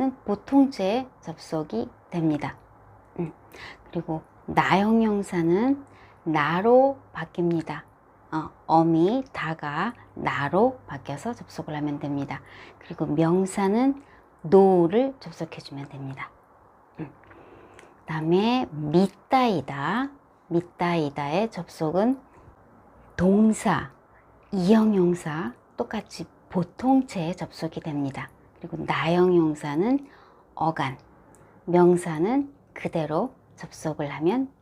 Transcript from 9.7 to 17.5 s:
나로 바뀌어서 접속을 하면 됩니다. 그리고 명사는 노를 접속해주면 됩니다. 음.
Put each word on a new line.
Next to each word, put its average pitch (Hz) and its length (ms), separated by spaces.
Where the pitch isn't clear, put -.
나로 175 760
바뀌어서 143 460
접속을 160 420
하면 147 240
됩니다. 139 420
그리고 - 260
명사는 190 960
노를 190 800
접속해주면 143 720
됩니다. 135 400
음. 151 100